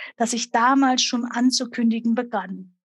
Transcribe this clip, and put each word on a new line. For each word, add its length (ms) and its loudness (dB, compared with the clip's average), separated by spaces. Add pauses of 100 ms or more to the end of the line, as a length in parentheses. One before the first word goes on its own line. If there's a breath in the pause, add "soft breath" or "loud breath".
(160 loud breath)
das 180 -2
ich 180 -6
damals 520 4
schon 220 -2
anzukündigen 920 0
begann. 600 -6 (100)